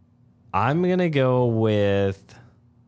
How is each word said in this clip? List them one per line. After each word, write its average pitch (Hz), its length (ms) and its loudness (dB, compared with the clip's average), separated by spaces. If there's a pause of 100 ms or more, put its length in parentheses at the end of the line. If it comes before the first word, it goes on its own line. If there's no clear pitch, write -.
(540)
I'm 139 340 0
gonna 180 220 0
go 127 380 0
with 104 880 0 (520)